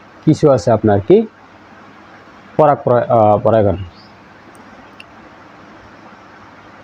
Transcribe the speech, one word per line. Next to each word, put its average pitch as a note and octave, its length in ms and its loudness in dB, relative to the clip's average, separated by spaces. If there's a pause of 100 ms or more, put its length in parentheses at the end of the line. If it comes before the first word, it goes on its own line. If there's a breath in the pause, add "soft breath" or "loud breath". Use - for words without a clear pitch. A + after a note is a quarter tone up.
(260)
কিছু D#3 260 2
আছে B2 200 -2
আপনার G#2 300 0
কি A3 260 0 (1300)
পরাগ D3 260 2
পরা-, A#2+ 280 -2
আহ, G#2+ 260 2
পরাগায়ন। G#2 400 0 (3000)